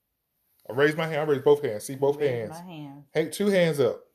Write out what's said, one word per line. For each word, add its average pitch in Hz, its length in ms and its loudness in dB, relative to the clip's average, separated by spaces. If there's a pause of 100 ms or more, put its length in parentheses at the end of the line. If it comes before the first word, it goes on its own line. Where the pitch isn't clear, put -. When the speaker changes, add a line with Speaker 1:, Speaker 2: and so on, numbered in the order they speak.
(680)
Speaker 1:
I 110 60 -10
raise 151 220 4
my 165 100 -2
hand. 156 160 -2
I - 20 -2
raise 139 180 0
both 143 200 6
hands. 107 220 -4
See 139 100 -10
both 139 240 0
Speaker 2:
Raise 143 120 0
Speaker 1:
hands. 117 200 -6
Speaker 2:
my 175 220 -16
hand. 143 320 -16 (100)
Speaker 1:
Hey, 156 160 0
two 202 160 -2
hands 170 340 2
up. 113 240 0 (100)